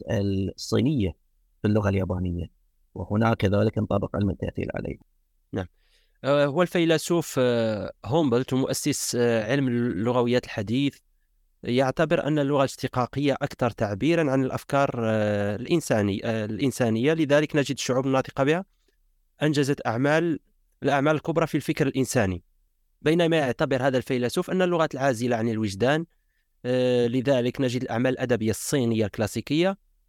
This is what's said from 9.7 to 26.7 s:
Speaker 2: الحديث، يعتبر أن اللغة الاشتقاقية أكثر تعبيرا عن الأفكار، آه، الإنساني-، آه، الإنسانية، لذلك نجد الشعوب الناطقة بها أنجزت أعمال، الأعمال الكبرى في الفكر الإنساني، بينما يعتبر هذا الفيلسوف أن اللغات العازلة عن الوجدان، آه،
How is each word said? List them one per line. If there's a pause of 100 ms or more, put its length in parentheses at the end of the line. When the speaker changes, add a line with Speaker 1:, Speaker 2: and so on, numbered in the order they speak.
Speaker 2:
الحديث، (640)
يعتبر
أن
اللغة
الاشتقاقية
أكثر
تعبيرا
عن
الأفكار، (140)
آه،
الإنساني-،
آه،
الإنسانية،
لذلك
نجد
الشعوب
الناطقة
بها (800)
أنجزت
أعمال، (420)
الأعمال
الكبرى
في
الفكر
الإنساني، (600)
بينما
يعتبر
هذا
الفيلسوف
أن
اللغات
العازلة
عن
الوجدان، (580)
آه،